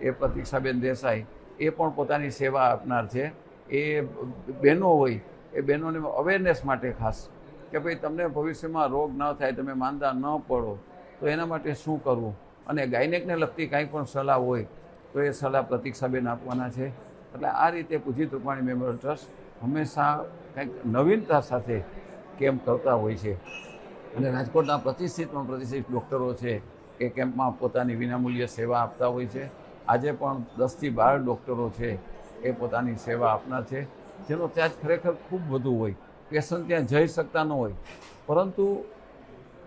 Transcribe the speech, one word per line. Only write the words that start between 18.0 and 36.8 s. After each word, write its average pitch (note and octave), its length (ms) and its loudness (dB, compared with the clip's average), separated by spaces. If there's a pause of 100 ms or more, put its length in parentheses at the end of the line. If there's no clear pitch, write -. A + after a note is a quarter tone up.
રૂપાણી C3+ 300 -4
મેમોરિયલ B2 340 0
ટ્રસ્ટ D3 320 -4 (340)
હંમેશા D3 640 0 (300)
કંઈક B2+ 160 -6 (160)
નવીનતા D3 540 4
સાથે A#2+ 420 -2 (560)
કેમ્પ C3+ 260 2
કરતા B2 300 4
હોય A2 200 2
છે G2+ 180 -4 (840)
અને C3 140 2
રાજકોટના C#3 460 2
પ્રતિષ્ઠિતમાં C#3+ 680 -2
પ્રતિષ્ઠિત B2+ 460 -4
ડૉક્ટરો B2+ 420 0
છે A#2+ 260 -2 (400)
એ B2 80 2
કેમ્પમાં B2+ 500 0
પોતાની B2 360 2
વિનામૂલ્ય B2 520 0
સેવા A#2 320 0
આપતા A#2 280 0
હોય B2 200 0
છે. C3 240 -8 (380)
આજે B2 240 4
પણ C#3 240 -2 (220)
દસથી B2+ 320 2
બાર A#2 280 6
ડૉક્ટરો A#2+ 520 -2
છે A2+ 280 -4 (440)
એ B2+ 100 0
પોતાની A#2 440 -2
સેવા A#2+ 320 2
આપનાર B2+ 360 0
છે, C3 160 -6 (480)
જેનો D#3+ 200 0
ચાર્જ D#3+ 240 2 (100)
ખરેખર E3+ 300 2
ખૂબ F3+ 380 -4
વધુ C3 240 2
હોય. A2 200 0 (340)
પેશન્ટ E3 400 -2
ત્યાં E3 180 2